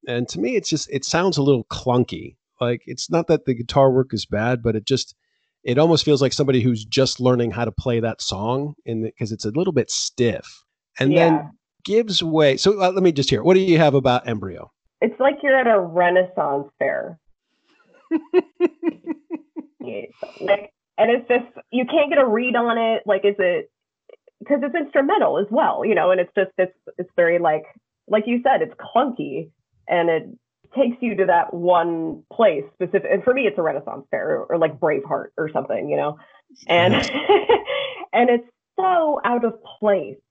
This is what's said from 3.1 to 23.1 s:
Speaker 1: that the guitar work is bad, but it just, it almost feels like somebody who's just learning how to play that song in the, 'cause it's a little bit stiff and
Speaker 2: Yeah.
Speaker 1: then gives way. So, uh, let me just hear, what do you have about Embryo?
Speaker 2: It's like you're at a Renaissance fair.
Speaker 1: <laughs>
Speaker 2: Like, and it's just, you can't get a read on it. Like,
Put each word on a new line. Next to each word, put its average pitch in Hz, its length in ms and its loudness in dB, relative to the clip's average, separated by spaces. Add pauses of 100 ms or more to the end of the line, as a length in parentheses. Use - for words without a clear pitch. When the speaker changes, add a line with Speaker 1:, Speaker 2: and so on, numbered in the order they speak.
Speaker 1:
that 156 180 0
the 135 100 -2
guitar 131 360 2
work 127 220 0
is 107 120 -6
bad, 117 360 -2
but 113 140 0
it 107 100 -4
just, - 300 -4 (480)
it 123 160 0
almost 160 260 4
feels 143 160 4
like 131 100 2
somebody 131 300 0
who's 110 240 0
just 131 340 0
learning 120 320 2
how 117 140 -4
to 113 60 -6
play 120 280 -2
that 113 220 -4
song 127 540 -6 (100)
in 113 160 -6
the, 110 160 -6
'cause 110 140 -6
it's 110 140 -10
a 104 60 -4
little 170 220 -2
bit 123 160 0
stiff - 760 -4 (360)
and 135 120 2
Speaker 2:
Yeah. 170 180 6
Speaker 1:
then 151 220 -2 (320)
gives 214 400 0
way. 156 340 4
So, 202 240 2
uh, 185 100 2
let 185 120 0
me 180 80 6
just 139 200 0
hear, 110 120 0
what 180 120 6
do 190 60 6
you 180 180 4
have 147 160 4
about 131 320 2
Embryo? 95 440 -8 (300)
Speaker 2:
It's 233 180 -2
like 285 220 2
you're 269 160 4
at 247 100 2
a 220 120 4
Renaissance 175 920 0 (100)
fair. 135 400 -4 (920)
Speaker 1:
<laughs> 320 80 0 (2250)
Speaker 2:
Like, - 300 -2 (260)
and 226 140 2
it's 254 160 -2
just, 247 180 0 (260)
you 247 140 0
can't 294 240 0
get 294 100 2
a 269 60 6
read 240 300 0
on 233 220 0
it. 226 280 0
Like, 196 180 0